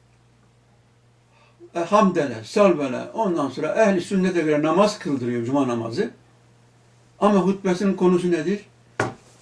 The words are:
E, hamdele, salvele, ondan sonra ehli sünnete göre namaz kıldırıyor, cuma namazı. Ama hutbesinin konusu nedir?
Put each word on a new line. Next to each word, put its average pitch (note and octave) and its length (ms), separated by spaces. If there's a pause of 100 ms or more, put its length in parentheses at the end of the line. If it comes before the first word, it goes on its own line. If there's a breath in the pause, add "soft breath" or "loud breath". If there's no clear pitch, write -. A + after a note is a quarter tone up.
(1800 soft breath)
E, F3 40
hamdele, E3+ 640
salvele, C#3+ 600 (100)
ondan E3+ 360
sonra D3+ 260
ehli G3 260
sünnete F3+ 400
göre D3+ 220
namaz F3+ 360
kıldırıyor, A#2+ 460
cuma C3+ 220
namazı. A#2+ 440 (1080)
Ama G3+ 200
hutbesinin F#3+ 540
konusu F3+ 380
nedir? E3+ 340 (760)